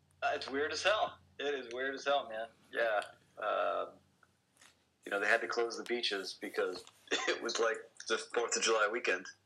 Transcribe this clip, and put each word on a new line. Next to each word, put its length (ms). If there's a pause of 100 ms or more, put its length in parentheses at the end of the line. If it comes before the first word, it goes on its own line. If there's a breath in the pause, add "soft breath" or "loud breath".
(200)
Uh, 140
it's 160
weird 220
as 100
hell. 300 (260)
It 160
is 180
weird 240
as 80
hell, 260
man. 160 (260)
Yeah. 280 (440)
Um, 440 (1160)
you 80
know, 80
they 60
had 140
to 80
close 280
the 80
beaches 560
because 420 (140)
<laughs> 140 (180)
it 140
was 160
like 180 (320)
the 80 (160)
Fourth 240
of 60
July 300
weekend. 340 (200)